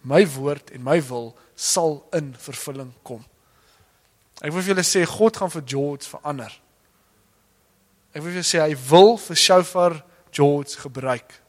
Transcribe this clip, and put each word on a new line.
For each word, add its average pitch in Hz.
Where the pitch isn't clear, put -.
"My 143
woord 139
en 127
my 151
wil 120
sal 156
in 143
vervulling 135
kom." 120
Ek 151
wil 180
vir 190
julle 180
sê, 175
God 220
gaan 185
vir 160
George 139
verander. 135
Ek 151
wil 170
vir 180
julle -
sê, 165
hy 151
wil 196
vir -
Shofar 175
George 143
gebruik. 127